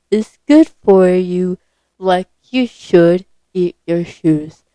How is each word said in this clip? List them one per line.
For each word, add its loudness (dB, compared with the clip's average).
is -4
good 4
for 4
you. -4
Like, -2
you -2
should 0
eat -4
your -4
shoes. -6